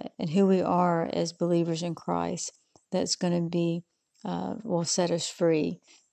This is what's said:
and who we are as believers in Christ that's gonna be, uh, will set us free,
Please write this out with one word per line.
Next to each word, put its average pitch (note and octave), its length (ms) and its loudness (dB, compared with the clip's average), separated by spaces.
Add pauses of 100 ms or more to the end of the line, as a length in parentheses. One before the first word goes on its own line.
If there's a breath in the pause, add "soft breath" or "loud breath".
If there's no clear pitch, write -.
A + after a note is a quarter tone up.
(180)
and E3+ 120 -4
who G3 160 4
we F#3+ 160 4
are F3 500 2
as E3+ 220 -2
believers E3+ 480 0
in E3+ 120 -4
Christ E3+ 560 -4 (400)
that's F3+ 260 0
gonna F3 260 0
be, E3+ 400 -2 (420)
uh, F#3 380 -4
will E3+ 220 -2
set E3+ 260 0
us E3+ 180 -2
free, E3 520 0 (320 soft breath)